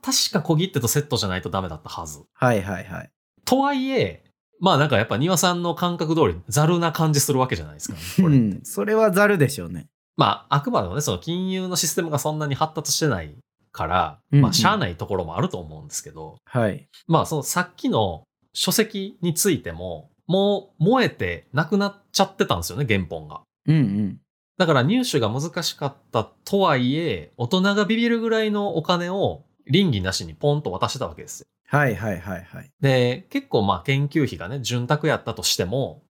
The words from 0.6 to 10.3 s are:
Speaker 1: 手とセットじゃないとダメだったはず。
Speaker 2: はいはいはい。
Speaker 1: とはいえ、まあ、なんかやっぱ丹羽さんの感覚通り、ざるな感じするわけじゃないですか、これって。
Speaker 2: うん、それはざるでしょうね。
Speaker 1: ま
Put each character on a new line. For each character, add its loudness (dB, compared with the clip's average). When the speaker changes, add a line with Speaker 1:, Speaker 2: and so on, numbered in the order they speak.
Speaker 1:
手 0
と -2
セ 2
ッ -8
ト -2
じ -2
ゃ -2
な -2
い -4
と -8
ダ -2
メ -6
だ -10
っ -16
た -18
は -10
ず。 -16
Speaker 2:
は 2
い 0
は -6
い -12
は -12
い。 -20
Speaker 1:
と 4
は 2
い -2
え、 -2
ま 4
あ、 6
な 4
ん 0
か 4
や 4
っ 0
ぱ -2
丹 0
羽 2
さ 2
ん -2
の -2
感 -2
覚 -2
通 4
り、 -2
ざ 2
る 4
な 0
感 0
じ 2
す 0
る 2
わ 0
け -4
じ -8
ゃ -10
な -14
い -18
で -20
す -10
か、 -10
こ 6
れ 6
っ 8
て。 0
Speaker 2:
う -12
ん、 -20
そ -6
れ 0
は 6
ざ 4
る 4
で 4
し -6
ょ -8
う -10
ね。 -12
Speaker 1:
ま 2